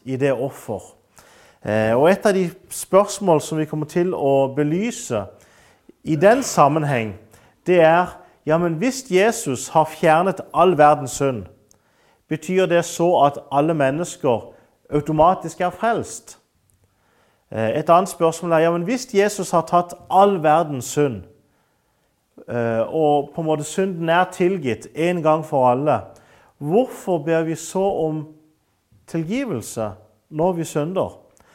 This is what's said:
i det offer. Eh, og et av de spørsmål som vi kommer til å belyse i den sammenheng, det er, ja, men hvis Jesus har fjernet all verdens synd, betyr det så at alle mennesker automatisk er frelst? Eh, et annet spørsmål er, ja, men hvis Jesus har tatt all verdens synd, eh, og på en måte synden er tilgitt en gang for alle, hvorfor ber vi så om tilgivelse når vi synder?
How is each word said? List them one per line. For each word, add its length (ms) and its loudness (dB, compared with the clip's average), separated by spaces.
i 160 -6
det 160 2
offer. 640 -10
Eh, 320 0
og 100 4
et 180 2
av 80 4
de 160 -2
spørsmål 720 0
som 180 -6
vi 80 -2
kommer 220 -6
til 260 -2
å 400 2
belyse 680 -4
i 80 0
den 280 4
sammenheng, 760 2
det 160 4
er, 300 4
ja, 100 2
men 220 -2
hvis 320 -4
Jesus 640 0
har 180 2
fjernet 480 2
all 240 4
verdens 400 4
synd, 240 -2
betyr 400 -2
det 160 2
så 220 0
at 160 0
alle 240 0
mennesker 800 -2
automatisk 680 0
er 160 -2
frelst? 600 -6
Eh, 300 -2
et 100 2
annet 240 2
spørsmål 400 -2
er, 140 4
ja, 20 0
men 160 -4
hvis 260 -6
Jesus 380 -2
har 160 0
tatt 300 -2
all 360 4
verdens 520 0
synd, 300 -2
eh, 400 -2
og 480 0
på 80 -6
en 80 -2
måte 160 -2
synden 420 -4
er 220 2
tilgitt 640 -2
en 280 -2
gang 220 2
for 280 2
alle, 320 0
hvorfor 680 -2
ber 160 0
vi 160 -6
så 240 -6
om 220 -6
tilgivelse 800 -6
når 240 0
vi 100 -4
synder? 560 -4